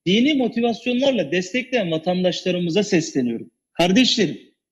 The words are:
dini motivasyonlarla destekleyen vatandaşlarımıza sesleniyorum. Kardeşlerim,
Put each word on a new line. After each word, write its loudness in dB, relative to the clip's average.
dini 4
motivasyonlarla -2
destekleyen -2
vatandaşlarımıza -2
sesleniyorum. -2
Kardeşlerim, 2